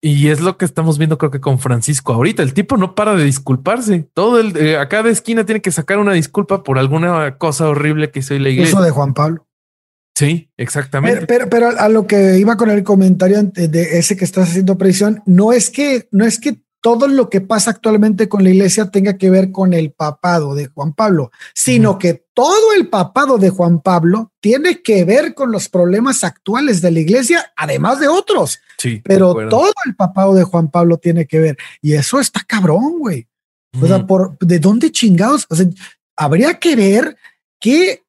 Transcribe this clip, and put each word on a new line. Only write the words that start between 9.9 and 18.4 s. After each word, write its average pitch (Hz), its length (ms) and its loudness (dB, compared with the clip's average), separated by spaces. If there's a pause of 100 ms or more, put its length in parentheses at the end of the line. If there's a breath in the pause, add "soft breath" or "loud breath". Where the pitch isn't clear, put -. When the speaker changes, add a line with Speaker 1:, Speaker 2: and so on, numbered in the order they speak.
Speaker 1:
Sí, 160 400 -2
exactamente. 143 720 -4
Speaker 2:
Pero, 247 220 0
pero, 240 200 2
pero 226 100 -4
a, 208 60 2
a 214 40 4
lo 220 180 2
que 190 320 4
iba 208 180 2
con 220 140 2
el 208 120 0
comentario 190 560 2
ante-, 180 280 -2
de 165 320 0
ese 190 180 -2
que 190 80 -2
estás 180 240 0
haciendo 185 280 0
presión, 202 500 0
no 196 260 4
es 240 160 0
que, 269 420 -4
no 208 140 2
es 226 140 -2
que - 220 -6 (220)
todo 233 240 2
lo 269 220 2
que 196 120 0
pasa 208 280 -2
actualmente 214 580 0
con 208 160 0